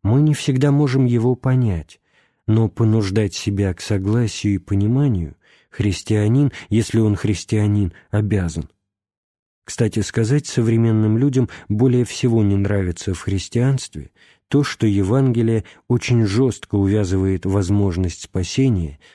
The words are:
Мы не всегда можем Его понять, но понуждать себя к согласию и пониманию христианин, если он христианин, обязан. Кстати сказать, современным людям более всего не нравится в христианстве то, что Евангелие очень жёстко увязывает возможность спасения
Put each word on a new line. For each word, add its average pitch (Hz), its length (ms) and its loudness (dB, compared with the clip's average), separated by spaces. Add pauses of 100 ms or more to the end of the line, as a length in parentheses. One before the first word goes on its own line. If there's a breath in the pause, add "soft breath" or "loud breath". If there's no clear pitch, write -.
Мы 113 180 2
не 151 140 2
всегда 135 360 0
можем 135 340 2
Его 120 300 0
понять, 120 640 -2 (460)
но 110 240 2
понуждать 107 640 0
себя 98 400 -2
к - 80 -10
согласию 104 720 -2
и 92 40 -4
пониманию 104 760 -2 (340 soft breath)
христианин, 107 800 0 (180 loud breath)
если 110 300 0
он 107 160 2
христианин, 104 760 -2 (160 loud breath)
обязан. 95 600 -2 (960)
Кстати - 360 -2
сказать, 117 480 0
современным 113 680 2
людям 127 300 2 (200 loud breath)
более 120 380 2
всего 117 380 0
не 101 120 2
нравится 98 580 -2
в - 80 -8
христианстве 117 880 -4 (380 soft breath)
то, 143 160 2
что - 240 -2
Евангелие 113 760 2 (240 loud breath)
очень 120 380 2
жёстко 113 480 -2
увязывает 95 720 0
возможность 95 800 0
спасения 92 760 -2 (160 soft breath)